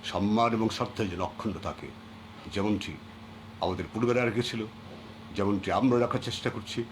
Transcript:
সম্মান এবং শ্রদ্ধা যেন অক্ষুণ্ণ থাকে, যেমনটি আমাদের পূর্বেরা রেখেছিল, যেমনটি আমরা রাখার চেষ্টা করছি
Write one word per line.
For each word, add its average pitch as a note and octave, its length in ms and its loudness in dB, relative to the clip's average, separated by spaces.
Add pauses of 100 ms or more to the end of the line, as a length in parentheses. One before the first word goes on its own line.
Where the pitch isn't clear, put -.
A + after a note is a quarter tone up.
সম্মান G#2+ 480 4
এবং A2+ 180 4
শ্রদ্ধা - 340 -2
যেন F2+ 160 -2
অক্ষুণ্ণ F#2 380 -2
থাকে, - 300 -6 (640)
যেমনটি G2+ 400 0 (680)
আমাদের F2 280 0
পূর্বেরা A#2+ 360 4
রেখেছিল, A#2 360 0 (760)
যেমনটি G2 360 2
আমরা A#2+ 280 6
রাখার A#2+ 240 2
চেষ্টা - 280 -4
করছি A2+ 300 -6 (120)